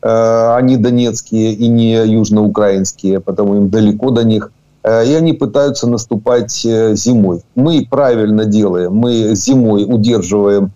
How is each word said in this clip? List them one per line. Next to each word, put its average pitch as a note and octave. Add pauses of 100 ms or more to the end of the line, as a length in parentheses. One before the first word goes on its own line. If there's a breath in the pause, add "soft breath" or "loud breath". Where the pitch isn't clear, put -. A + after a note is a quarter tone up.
э, A#2
а A2+
не C3
донецкие A2+
и A2+
не A2+
южноукраинские, G#2
потому G2+
им G2+
далеко G#2+
до A#2
них. G#2+ (320)
Э, A2+
и C#3
они E3
пытаются C#3+
наступать, A#2+
э, A2
зимой. G2 (120)
Мы C#3+
правильно A2
делаем, F#2+
мы A2+
зимой G#2+
удерживаем G2+